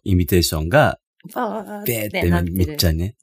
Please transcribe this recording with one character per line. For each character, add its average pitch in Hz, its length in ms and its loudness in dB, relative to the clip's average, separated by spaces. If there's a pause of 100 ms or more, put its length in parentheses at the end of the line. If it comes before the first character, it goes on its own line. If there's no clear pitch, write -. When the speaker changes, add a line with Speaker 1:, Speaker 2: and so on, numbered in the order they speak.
Speaker 1:
イ 95 120 0
ミ 90 100 4
テ 90 140 4
ー - 20 6
シ 82 140 0
ョ 78 60 -2
ン 80 80 -4
が、 120 300 4 (340)
Speaker 2:
バ 214 300 -4
ー 208 180 -14
っ - 40 -14
て 110 240 -4 (200)
な 85 120 2
っ - 20 -2
て 85 60 -4
る。 90 80 -2
Speaker 1:
ベ 90 60 4
ー - 0 -
っ - 20 2
て - 60 2
め - 20 -10
っ 143 40 -10
ち 92 100 2
ゃ 80 60 2
ね、 87 300 -4